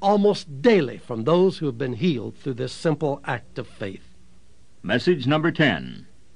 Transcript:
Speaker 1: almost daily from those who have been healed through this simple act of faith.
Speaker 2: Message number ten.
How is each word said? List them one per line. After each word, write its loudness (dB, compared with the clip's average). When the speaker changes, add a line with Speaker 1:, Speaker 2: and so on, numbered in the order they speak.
Speaker 1:
almost 2
daily 4
from -6
those 4
who -4
have -4
been -4
healed -2
through -6
this -6
simple -2
act -8
of -8
faith. -12
Speaker 2:
Message 0
number 2
ten. 0